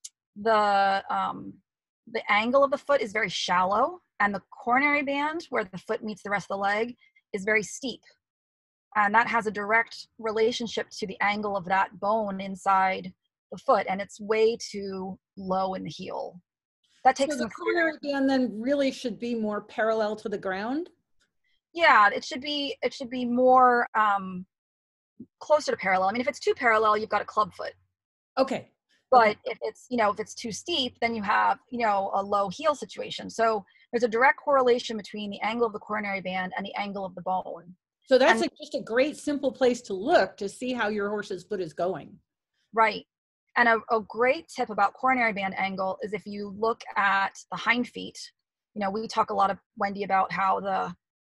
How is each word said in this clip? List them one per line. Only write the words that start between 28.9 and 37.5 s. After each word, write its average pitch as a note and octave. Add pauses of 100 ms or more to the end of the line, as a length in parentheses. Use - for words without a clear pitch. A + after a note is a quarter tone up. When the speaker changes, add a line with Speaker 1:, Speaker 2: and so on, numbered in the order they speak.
Speaker 1:
But A#3+
Speaker 2:
Okay. G#3
Speaker 1:
if A#3
it's, A3
you B3
know, G#3+
if G#3
it's G#3+
too -
steep, C4+
then A#3
you A3+
have, G#3 (100)
you A#3+
know, G3+
a G3
low G3+
heel D4
situation. G#3
So A3 (280)
there's A#3
a B3
direct A#3+
correlation B3
between G#3
the G3+
angle A3+
of G#3
the G#3
coronary G3+
band F#3
and F#3+
the G3
angle G3+
of F3+
the F#3
bone. F3+ (320)